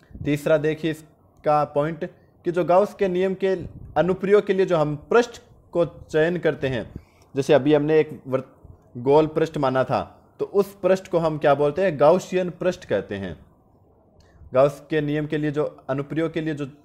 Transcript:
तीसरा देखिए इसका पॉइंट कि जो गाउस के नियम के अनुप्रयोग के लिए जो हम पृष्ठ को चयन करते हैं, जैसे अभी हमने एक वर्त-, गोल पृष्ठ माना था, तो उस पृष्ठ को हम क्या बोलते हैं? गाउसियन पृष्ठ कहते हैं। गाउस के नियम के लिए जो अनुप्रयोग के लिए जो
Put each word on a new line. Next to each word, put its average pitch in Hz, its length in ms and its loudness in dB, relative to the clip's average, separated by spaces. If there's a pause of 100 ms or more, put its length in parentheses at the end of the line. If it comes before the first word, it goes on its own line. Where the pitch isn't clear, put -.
(240)
तीसरा 147 340 0
देखिए 156 320 -2
इसका - 760 -4
पॉइंट 156 400 -4 (400)
कि 175 80 -4
जो 170 120 0
गाउस 190 300 4
के 202 140 0
नियम 185 260 0
के 190 200 -2 (420)
अनुप्रयोग 190 500 2
के 196 80 0
लिए 190 120 0
जो 170 100 0
हम 147 200 0 (140)
पृष्ठ 240 300 0 (320)
को 170 120 2
चयन 160 540 -2
करते 147 300 -2
हैं, 113 220 -6 (440)
जैसे 139 200 2
अभी 139 200 4
हमने 151 260 4
एक 147 260 -4
वर्त-, 131 260 -4 (440)
गोल 139 300 4
पृष्ठ 156 320 -2
माना 131 260 0
था, 117 160 -2 (400)
तो 143 40 -2
उस 196 380 -2
पृष्ठ 185 260 0
को 175 100 0
हम 160 200 -2
क्या 143 160 4
बोलते 147 280 0
हैं? 170 180 -2
गाउसियन 180 500 2
पृष्ठ 180 340 -4
कहते 104 300 -4
हैं। 95 220 -8 (1200)
गाउस 143 360 2
के 156 100 0
नियम 147 260 -4
के 151 120 -4
लिए 151 120 -2
जो 147 140 -2 (260)
अनुप्रयोग 147 420 -4
के 165 80 -6
लिए 156 140 -4
जो 143 120 -8 (180)